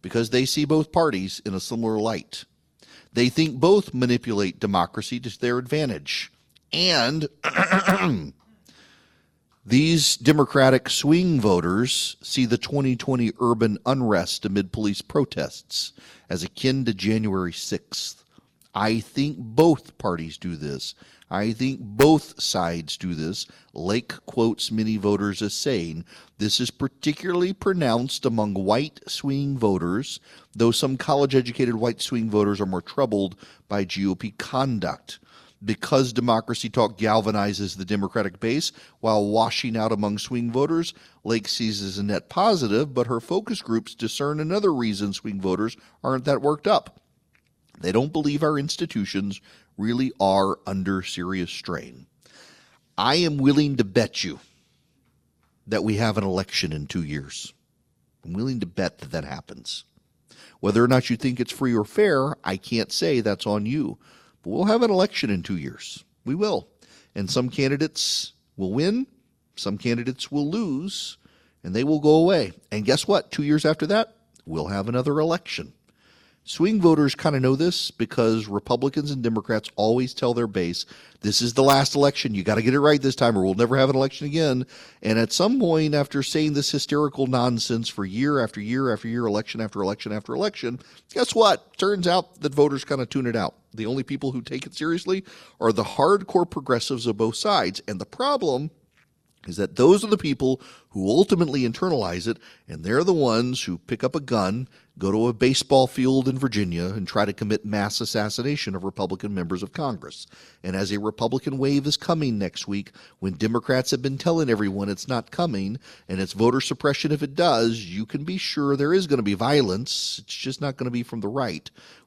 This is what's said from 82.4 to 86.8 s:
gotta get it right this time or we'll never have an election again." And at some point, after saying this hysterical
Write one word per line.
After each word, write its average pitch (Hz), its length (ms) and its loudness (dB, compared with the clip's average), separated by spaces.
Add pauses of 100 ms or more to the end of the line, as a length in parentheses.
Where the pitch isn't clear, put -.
gotta 107 180 2
get 120 140 2
it 143 60 4
right 147 200 6
this 131 140 0
time 117 240 2
or 92 80 2
we'll 95 80 2
never 117 240 2
have 135 100 6
an 135 80 2
election 135 300 -2
again." 143 400 0 (360)
And 110 160 2
at 113 140 0
some 220 260 2
point, 160 360 2
after 143 280 0
saying 151 300 0
this 143 180 0
hysterical 143 560 0